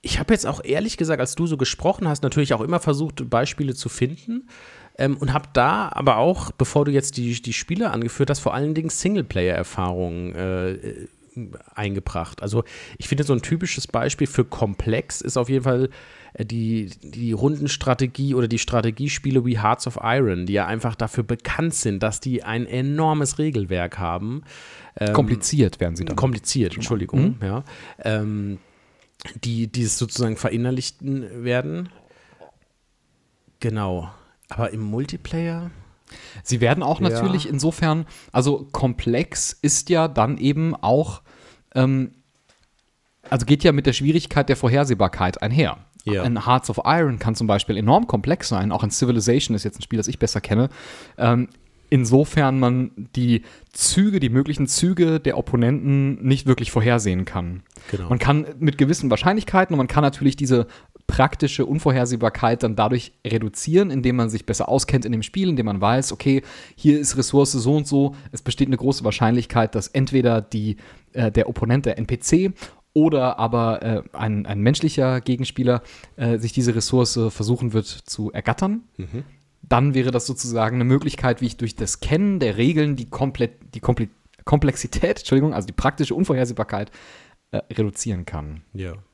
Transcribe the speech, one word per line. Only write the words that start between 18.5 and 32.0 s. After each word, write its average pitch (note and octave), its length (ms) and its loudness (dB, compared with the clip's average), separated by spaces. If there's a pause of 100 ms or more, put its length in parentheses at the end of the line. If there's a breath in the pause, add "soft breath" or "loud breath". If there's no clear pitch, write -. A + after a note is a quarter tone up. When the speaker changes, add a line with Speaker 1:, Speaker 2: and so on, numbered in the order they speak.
Speaker 1:
Strategiespiele B2 880 0
wie A#2+ 160 0
Hearts A2 260 0
of A#2 160 -8
Iron, A2 440 0
die G2+ 80 -4
ja G2 120 2
einfach A2 280 -4
dafür A2+ 300 -4
bekannt D#3 500 -4
sind, G2+ 280 -2
dass A2 180 -2
die B2+ 220 -4
ein A2+ 240 -4
enormes D3 720 0
Regelwerk F#2+ 600 -2
haben. F#2+ 440 -4 (560 loud breath)
Ähm, G#2 140 0
Speaker 2:
Kompliziert A#2 680 2
werden E2+ 160 -2
sie F2 80 -6
dann. F2+ 120 -4
Speaker 1:
kompliziert, A#2+ 580 0
Speaker 2:
Schon - 40 -8
mal. A2+ 40 -6
Speaker 1:
Entschuldigung, A2+ 400 -2
Speaker 2:
Mhm. G#3 200 2
Speaker 1:
ja. G#2+ 220 -4 (400 loud breath)
Ähm, G#2 540 -2 (880 soft breath)
die, A#2 240 -2
die B2 160 -4
es G#2+ 140 -2
sozusagen A2+ 380 -2
verinnerlichten B2 1080 -4
werden. D3 440 -4 (1700 soft breath)